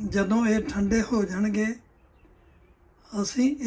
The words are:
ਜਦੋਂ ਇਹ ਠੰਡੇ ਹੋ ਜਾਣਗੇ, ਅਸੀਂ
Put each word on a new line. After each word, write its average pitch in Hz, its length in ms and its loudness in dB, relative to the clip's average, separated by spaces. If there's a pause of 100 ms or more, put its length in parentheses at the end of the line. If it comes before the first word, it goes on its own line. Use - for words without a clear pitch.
ਜਦੋਂ 202 360 2
ਇਹ 220 160 2
ਠੰਡੇ 202 400 0
ਹੋ 214 220 0
ਜਾਣਗੇ, 202 420 0 (1600)
ਅਸੀਂ 254 340 0 (120)